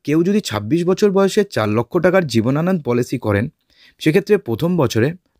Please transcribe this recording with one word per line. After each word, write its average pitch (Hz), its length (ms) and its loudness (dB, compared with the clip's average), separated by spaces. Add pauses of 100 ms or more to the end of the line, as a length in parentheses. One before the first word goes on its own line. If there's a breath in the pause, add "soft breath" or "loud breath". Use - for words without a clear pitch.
কেউ 160 200 0
যদি 202 160 2
ছাব্বিশ 113 440 -4
বছর 190 260 2
বয়সে 196 340 0
চার 110 240 -2
লক্ষ 117 300 -2
টাকার 185 280 2
জীবনানন্দ 143 560 0
পলিসি 123 360 -2
করেন, 107 300 0 (500 soft breath)
সেক্ষেত্রে 196 380 2
প্রথম 165 400 -2
বছরে 131 380 0 (260)